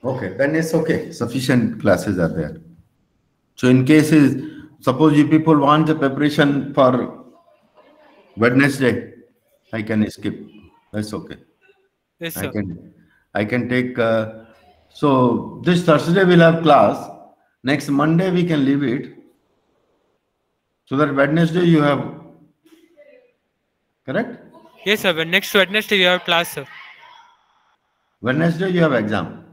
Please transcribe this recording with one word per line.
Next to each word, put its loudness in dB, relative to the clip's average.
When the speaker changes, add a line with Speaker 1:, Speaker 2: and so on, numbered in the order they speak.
Speaker 1:
Okay, -6
then -2
it's -2
okay. -4
Sufficient -2
classes 0
are 0
there. -6
So 0
in 4
case 4
is, 4
suppose 2
you 4
people 4
want 4
the 0
preparation 0
for 0
Wednesday, 0
I -8
can -2
skip. -10
That's -6
okay. -12
Speaker 2:
Yes, -12
Speaker 1:
I -8
Speaker 2:
sir. -8
Speaker 1:
can, -10
I -2
can -4
take, -2
uh, -2
so 0
this 2
Thursday 2
we'll 6
have 4
class. 4
Next -4
Monday 0
we 0
can -2
leave 0
it. -6
So -6
that 0
Wednesday 2
you 4
have, -2
correct? -8
Speaker 2:
Yes, -2
sir. -2
When -6
next -2
Wednesday 0
you 2
have 0
class, -2
sir. -12
Speaker 1:
Wednesday -2
you 0
have 2
exam? -4